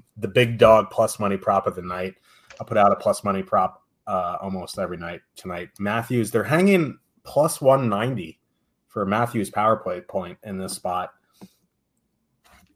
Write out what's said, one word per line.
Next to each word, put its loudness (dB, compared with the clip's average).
the -6
Big 2
Dog 6
Plus -2
Money -2
Prop 0
of -2
the -10
Night. -8
I -10
put -4
out 6
a 2
plus -2
money -2
prop, -2
uh, -4
almost -8
every -6
night -12
tonight. -12
Matthews, -2
they're 0
hanging 2
plus 0
one 4
ninety -4
for -6
a 0
Matthews 0
power 2
play -6
point -8
in -8
this -8
spot. -6